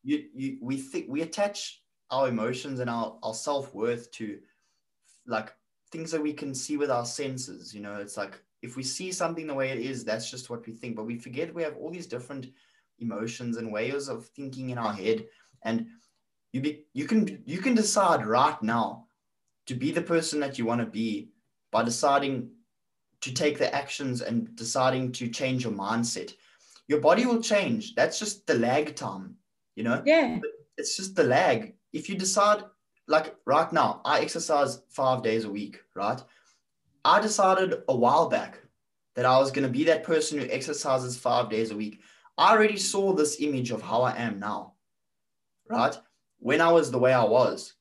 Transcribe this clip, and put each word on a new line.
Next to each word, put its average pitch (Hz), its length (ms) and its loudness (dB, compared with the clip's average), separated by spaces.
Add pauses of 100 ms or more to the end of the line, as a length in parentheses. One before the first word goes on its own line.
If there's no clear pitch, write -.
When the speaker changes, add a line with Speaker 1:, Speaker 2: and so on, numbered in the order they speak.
Speaker 1:
you, 147 220 -4 (100)
you, 135 260 -6
we 127 140 -4
think, 147 320 -8
we 143 140 -4
attach 202 600 -6 (300)
our 131 160 0
emotions 127 540 -4
and 123 80 -4
our, 117 340 -6
our 110 100 -6
self-worth 120 760 -4
to, 104 280 -10 (880)
like, 110 280 -4 (360)
things 160 220 -10
that 160 100 -2
we 151 120 -2
can 139 200 -8
see 147 220 -6
with 139 160 0
our 120 140 0
senses, 131 680 -8
you 104 60 -14
know. 104 160 -10
It's 104 220 -10
like, 98 260 -8 (180)
if 123 140 -14
we 131 80 -8
see 185 300 -6
something 165 340 -4
the 147 60 -6
way 135 160 -2
it 123 100 -4
is, 123 240 -6
that's 107 260 -4
just 127 200 -14
what 117 180 -10
we 113 60 -14
think. 113 240 -10
But 107 80 -8
we 117 120 -8
forget 160 380 -8
we 165 80 -4
have 151 140 -6
all 156 120 -10
these 175 180 -12
different 127 400 -10 (500)
emotions 117 580 -6
and 113 160 -8
ways 135 380 -4
of 113 180 -10
thinking 131 420 -12
in 123 80 -6
our 110 160 -2
head. 107 340 -2 (360)
And 113 240 -2 (640)
you 131 80 -4
be, 147 320 -4
you 143 140 -4
can, - 400 0
you 170 140 -8
can 254 140 0
decide 185 520 4
right - 360 2
now 110 460 -2 (600)
to 127 80 -8
be 135 160 -2
the 170 100 0
person 160 400 0
that 135 180 -4
you 117 60 -2
wanna 117 200 0
be 107 460 -6 (400)
by 113 120 2
deciding 139 680 0 (720)
to 127 120 -8
take 147 240 0
the - 160 0
actions 135 480 -4
and 113 360 -4
deciding 127 560 0
to 120 160 -6
change 131 340 -2
your 110 80 -4
mindset. 101 640 -2 (560)
Your 151 100 4
body 185 260 6
will 233 160 2
change. 175 540 0
That's 147 240 2
just - 260 -8
the 147 100 2
lag 135 380 2
time, 95 440 -10 (400)
you 110 80 -4
know? 120 200 0
Speaker 2:
Yeah. 302 360 4 (340)
Speaker 1:
It's - 220 -6
just 190 180 -10
the 165 80 4
lag. 127 520 4 (180)
If - 160 -8
you 196 80 -4
decide, 208 480 4 (420)
like, 156 380 2
right 160 260 4
now, 147 320 2
I 143 160 2
exercise 143 680 0
five 127 340 0
days 113 220 0
a 104 40 -8
week, 101 300 -8 (160)
right? 107 260 -2 (840)
I 180 160 8
decided 190 680 2
a 131 80 2
while 139 320 6
back - 320 -2 (560)
that 123 100 0
I 127 140 8
was 135 120 4
gonna 135 180 0
be 139 160 0
that 160 180 4
person 156 340 0
who 131 100 -2
exercises 131 720 -2
five 120 320 2
days 110 220 0
a 104 60 -6
week. 107 240 -8 (360)
I 185 140 8
already 214 240 6
saw 196 380 0
this 151 260 2
image 131 320 -2
of 107 100 -4
how 120 200 0
I 123 160 0
am 110 200 -4
now, 104 360 -8 (960)
right? - 280 0 (420)
When 147 200 2
I 170 140 8
was 147 180 6
the 127 80 0
way 127 140 6
I 120 100 6
was. 113 580 2